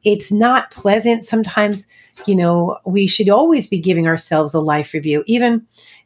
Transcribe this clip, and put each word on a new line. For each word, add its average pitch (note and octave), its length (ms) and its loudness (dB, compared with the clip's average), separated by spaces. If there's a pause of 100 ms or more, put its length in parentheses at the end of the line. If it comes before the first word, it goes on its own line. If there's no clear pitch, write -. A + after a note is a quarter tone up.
it's G#3 280 0
not A#3+ 400 0
pleasant. A3+ 540 0
Sometimes, G#3 600 -2 (400)
you G3+ 100 0
know, F3 480 0
we G3 220 0
should F#3+ 240 0
always C4+ 380 4
be G3 100 -4
giving E3 300 0
ourselves D#3 480 -2
a D#3+ 40 2
life D3+ 340 -2
review. D3+ 340 -2
Even, A#3 400 0 (380)